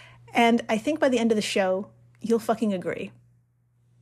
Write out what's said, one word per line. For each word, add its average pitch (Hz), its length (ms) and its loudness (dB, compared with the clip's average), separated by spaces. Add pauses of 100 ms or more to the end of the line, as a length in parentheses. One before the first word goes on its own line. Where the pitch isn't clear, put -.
(340)
and 233 340 4
I 226 80 0
think 302 240 -4
by 285 80 4
the 247 100 2
end 226 140 2
of 220 40 2
the 208 40 0
show, 190 480 -2 (320)
you'll 226 180 0
fucking 220 360 -2
agree. 180 360 -6 (920)